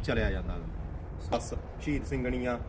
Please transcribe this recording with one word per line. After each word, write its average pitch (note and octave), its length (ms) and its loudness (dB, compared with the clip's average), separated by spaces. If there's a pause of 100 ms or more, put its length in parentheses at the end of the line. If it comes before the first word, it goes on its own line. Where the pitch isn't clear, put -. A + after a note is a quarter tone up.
ਚਲਿਆ A2+ 280 4
ਜਾਂਦਾ। F2+ 260 0 (720)
ਬਸ - 220 0 (280)
ਸ਼ਹੀਦ D3 220 2
ਸਿੰਘਣੀਆਂ B2 640 0